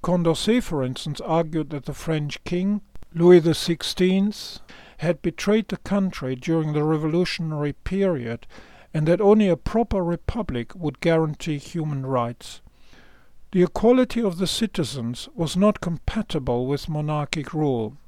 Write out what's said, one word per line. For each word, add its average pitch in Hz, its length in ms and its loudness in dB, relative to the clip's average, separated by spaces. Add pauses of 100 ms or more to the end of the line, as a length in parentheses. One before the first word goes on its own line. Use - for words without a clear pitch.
Condorcet, 175 600 2
for 143 200 -4
instance, 131 380 -6
argued 160 480 0
that 147 160 -8
the 151 80 -8
French 151 520 -4
king, 196 360 -2 (340)
Louis 175 260 10
the 160 140 2
sixteenth, - 1040 -2 (380)
had 160 240 -2
betrayed 202 460 0
the 185 100 -6
country 180 580 -2
during 156 380 -2
the 151 100 0
revolutionary 156 880 -2
period, 160 720 -2 (460)
and 151 160 0
that 180 120 4
only 208 280 6
a 165 80 4
proper 220 480 0
republic 170 720 -4
would 151 260 -6
guarantee 160 560 0
human 143 480 -6
rights. 123 560 -4 (920)
The 180 100 4
equality 233 600 4
of 185 140 -2
the 185 100 -2
citizens 123 880 -4
was 165 220 -4
not 208 240 4
compatible 139 840 -2
with 143 240 -4
monarchic 151 640 -4
rule. 135 420 0 (100)